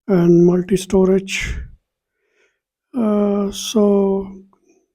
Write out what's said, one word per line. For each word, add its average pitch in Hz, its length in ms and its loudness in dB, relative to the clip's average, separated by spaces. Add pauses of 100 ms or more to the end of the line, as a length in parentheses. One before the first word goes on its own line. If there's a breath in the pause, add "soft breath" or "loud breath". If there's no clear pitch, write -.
and 175 380 4
multi-storage. 190 1080 0 (1400)
Uh, 208 580 -2
so 196 920 -2 (520)